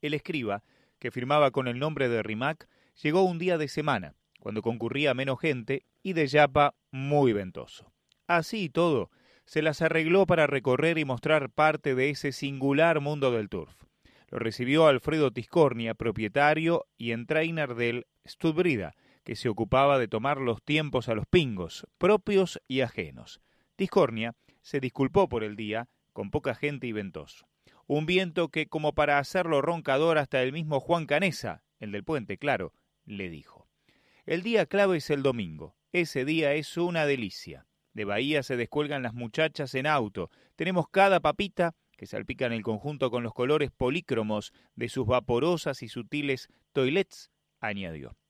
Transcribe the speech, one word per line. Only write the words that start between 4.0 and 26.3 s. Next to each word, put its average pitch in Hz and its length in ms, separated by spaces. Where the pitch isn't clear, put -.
cuando 107 220
concurría 117 520
menos 131 260
gente, 135 460
y 190 100
de 160 140
yapa 143 480
muy 135 420
ventoso. 92 580
Así 175 380
y 151 40
todo, 147 420
se - 160
las 151 200
arregló 160 440
para 165 220
recorrer 139 500
y 156 80
mostrar 139 440
parte 151 460
de 131 140
ese 143 220
singular 139 680
mundo 143 300
del 110 180
turf. - 340
Lo - 80
recibió 127 480
Alfredo 147 460
Tiscornia, 117 640
propietario 143 880
y 117 160
entrainer 156 600
del 120 320
Studbrida, 156 680
que 113 120
se 123 140
ocupaba 131 500
de 117 80
tomar 131 320
los 120 240
tiempos 147 440
a 117 60
los 107 140
pingos, 110 580
propios 190 680
y 131 140
ajenos. 76 600
Tiscornia 117 580
se - 180
disculpó 139 500
por 117 140
el 104 120
día, 110 320
con 101 180